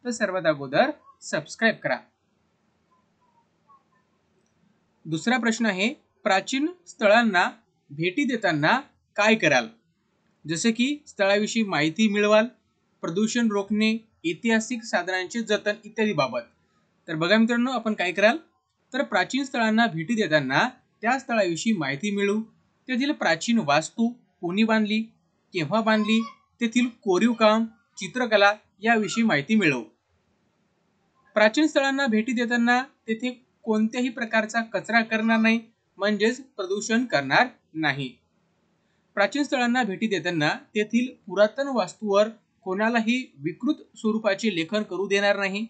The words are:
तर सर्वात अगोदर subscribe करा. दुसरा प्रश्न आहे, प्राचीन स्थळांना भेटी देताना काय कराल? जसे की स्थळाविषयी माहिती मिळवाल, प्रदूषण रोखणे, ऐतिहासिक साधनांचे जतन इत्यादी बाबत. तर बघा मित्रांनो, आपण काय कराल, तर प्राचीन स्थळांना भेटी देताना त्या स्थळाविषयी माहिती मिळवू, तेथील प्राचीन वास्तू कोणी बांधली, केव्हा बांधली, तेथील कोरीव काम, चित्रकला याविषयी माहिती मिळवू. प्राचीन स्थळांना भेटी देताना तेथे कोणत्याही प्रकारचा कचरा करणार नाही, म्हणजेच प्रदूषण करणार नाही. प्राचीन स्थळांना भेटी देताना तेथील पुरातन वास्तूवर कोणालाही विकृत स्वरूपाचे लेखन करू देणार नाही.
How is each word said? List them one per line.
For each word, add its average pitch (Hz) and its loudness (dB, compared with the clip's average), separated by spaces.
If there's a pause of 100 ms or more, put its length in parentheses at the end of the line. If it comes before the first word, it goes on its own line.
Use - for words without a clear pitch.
तर 247 -6
सर्वात 190 -4
अगोदर 143 0 (320)
subscribe - -2
करा. - -4 (3000)
दुसरा 170 -2
प्रश्न 226 0
आहे, 208 0 (280)
प्राचीन 208 0 (200)
स्थळांना 214 2 (400)
भेटी 180 -2
देताना 196 0 (360)
काय 214 4
कराल? 131 2 (840)
जसे 170 0
की 254 -2
स्थळाविषयी 208 0
माहिती 165 0
मिळवाल, 214 4 (540)
प्रदूषण 220 0
रोखणे, 208 0 (300)
ऐतिहासिक 220 -2
साधनांचे 185 -4
जतन 208 -2 (100)
इत्यादी 214 -2
बाबत. 127 -2 (680)
तर 165 -6
बघा 170 2
मित्रांनो, 233 2
आपण 233 -4
काय 180 -2
कराल, 214 4 (560)
तर 254 -2
प्राचीन 220 -2
स्थळांना 226 2
भेटी 160 -4
देताना 156 2 (340)
त्या 240 0
स्थळाविषयी 220 0
माहिती 165 -2
मिळवू, 202 0 (480)
तेथील 262 -2
प्राचीन 226 0
वास्तू 156 0 (320)
कोणी 185 0
बांधली, 220 0 (500)
केव्हा 170 -2
बांधली, 220 2 (380)
तेथील 233 0
कोरीव 233 0
काम, 220 4 (340)
चित्रकला 208 2 (280)
याविषयी 220 0
माहिती 175 0
मिळवू. 151 2 (1500)
प्राचीन 220 4
स्थळांना 277 0
भेटी 220 0
देताना 240 0
तेथे 247 -8 (180)
कोणत्याही 220 -2
प्रकारचा 226 -4
कचरा 226 -2
करणार 226 0
नाही, 220 2 (360)
म्हणजेच 214 0
प्रदूषण 214 -4
करणार 151 2 (280)
नाही. 143 -2 (1040)
प्राचीन 202 0
स्थळांना 247 0
भेटी 220 -2
देताना 170 0 (240)
तेथील 226 0 (180)
पुरातन 214 0
वास्तूवर 208 0 (340)
कोणालाही 226 -2
विकृत 175 -6
स्वरूपाचे 214 -2
लेखन 170 -4
करू 196 -6
देणार 202 0
नाही. 196 -4